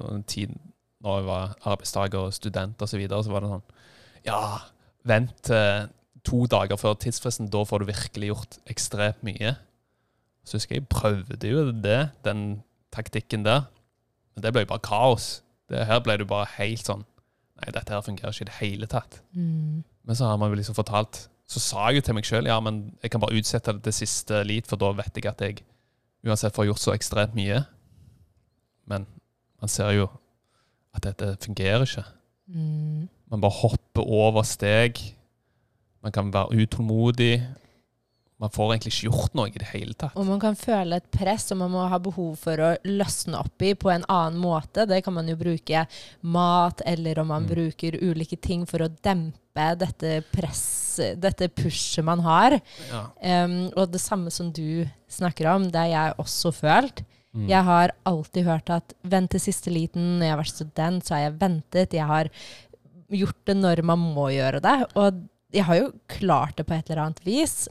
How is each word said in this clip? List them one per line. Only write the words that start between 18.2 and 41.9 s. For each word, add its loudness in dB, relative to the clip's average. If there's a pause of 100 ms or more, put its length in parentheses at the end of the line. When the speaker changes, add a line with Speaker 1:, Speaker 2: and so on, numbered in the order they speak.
Speaker 1:
ikke -12
i -8
det -14
hele -4
tatt.» -6 (160)
Speaker 2:
Mm. -2 (220)
Speaker 1:
Men -2
så 2
har 2
man 0
jo 0
liksom -6
fortalt, -4 (180)
så -8
sa 0
jeg 4
jo 0
til 0
meg -4
selv, 0
«Ja, 2
men -6
jeg -6
kan 0
bare 2
utsette 0
det -10
til -2
siste -2
lit, -2
for -2
da 2
vet -8
jeg -6
at -6
jeg -4 (640)
uansett 0
får 2
gjort 0
så 2
ekstremt -2
mye.» 0 (1200)
Men -4 (560)
man -2
ser 2
jo 4 (880)
at -6
dette -4 (100)
fungerer 0
ikke. -4 (460)
Speaker 2:
Mm. -4 (240)
Speaker 1:
Man 0
bare 2
hopper 0
over 4
steg. 2 (1040)
Man -4
kan -2
være 2
utålmodig. 2 (1040)
Man -4
får 0
egentlig -2
ikke -4
gjort 0
noe 0
i -12
det -10
hele -6
tatt. -8
Speaker 2:
Og 0
man 2
kan 2
føle 0
et -10
press 0
som -2
man 0
må 0
ha 2